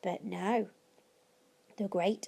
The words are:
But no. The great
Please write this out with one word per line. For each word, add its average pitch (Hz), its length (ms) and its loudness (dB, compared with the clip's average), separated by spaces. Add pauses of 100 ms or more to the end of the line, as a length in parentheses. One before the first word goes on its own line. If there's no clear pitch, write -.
But 180 220 -4
no. 202 460 0 (1080)
The 208 100 -2
great 196 400 2